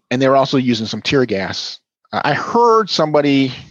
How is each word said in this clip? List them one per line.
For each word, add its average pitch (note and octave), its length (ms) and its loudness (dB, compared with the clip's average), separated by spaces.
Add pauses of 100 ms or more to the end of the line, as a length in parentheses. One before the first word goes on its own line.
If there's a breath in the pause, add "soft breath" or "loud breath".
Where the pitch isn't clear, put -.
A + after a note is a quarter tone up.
and B2+ 100 -2
they C3+ 80 4
were C3+ 80 4
also C3+ 200 2
using A#2+ 300 0
some G#2+ 140 -8
tear C3+ 240 0
gas. F#2+ 540 -6 (340)
I, G#2+ 180 -2
I D3 40 0
heard A3+ 560 2
somebody, C#3+ 640 0 (180 loud breath)